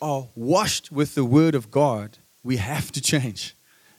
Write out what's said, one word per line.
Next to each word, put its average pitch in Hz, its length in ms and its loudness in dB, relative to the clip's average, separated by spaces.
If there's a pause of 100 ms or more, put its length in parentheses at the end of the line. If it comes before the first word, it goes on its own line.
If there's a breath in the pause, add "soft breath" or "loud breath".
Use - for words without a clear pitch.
are 139 340 -4
washed 160 560 0
with 147 240 -2
the 135 120 0
Word 151 280 6
of 113 160 -4
God, 113 460 0 (260)
we 127 140 -2
have 120 360 -6
to 139 100 -6
change. 127 520 -2 (440)